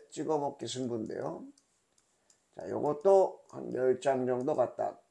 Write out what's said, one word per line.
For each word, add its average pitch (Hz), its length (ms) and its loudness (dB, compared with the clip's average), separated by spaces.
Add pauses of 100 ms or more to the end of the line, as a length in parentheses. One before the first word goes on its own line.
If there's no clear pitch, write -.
(120)
찍어먹기 143 560 -2
승부인데요. 120 760 -6 (1120)
자, - 140 -10
요것도 147 800 4
한 127 260 -10
열 127 240 2
장 127 260 2
정도 127 300 0
갖다 - 420 0 (140)